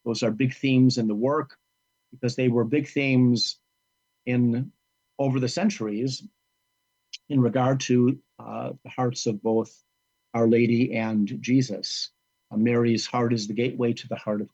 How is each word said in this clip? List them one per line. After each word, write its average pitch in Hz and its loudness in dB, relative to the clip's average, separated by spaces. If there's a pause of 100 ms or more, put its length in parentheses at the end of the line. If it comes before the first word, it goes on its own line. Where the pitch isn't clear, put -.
Those 117 -4
are 110 0
big 131 -2
themes 127 4
in 113 -2
the 107 0
work, 135 -2 (540)
because 123 -4
they 127 2
were 117 4
big 139 0
themes 127 2 (640)
in, 123 0 (460)
over 135 0
the 127 0
centuries 127 -4 (1040)
in 135 2
regard 127 2
to, 123 2 (220)
uh, 113 -10 (120)
the 120 -18
hearts 127 -4
of 107 -4
both 113 0 (640)
Our 117 2
Lady 117 2
and 110 -2
Jesus. - -2 (400)
Uh, 107 -4
Mary's 117 2
heart 120 -2
is 104 -4
the 110 -8
gateway 120 -2
to 120 -10
the 117 -6
heart 107 -6
of - -8